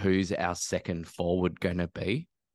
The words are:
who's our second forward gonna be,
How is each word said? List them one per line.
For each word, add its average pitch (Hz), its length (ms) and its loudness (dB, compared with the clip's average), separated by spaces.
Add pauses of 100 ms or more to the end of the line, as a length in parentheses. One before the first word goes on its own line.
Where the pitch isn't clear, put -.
who's 95 300 4
our 87 240 0
second 85 520 -4
forward 90 520 0
gonna 87 300 0
be, 101 380 -4 (280)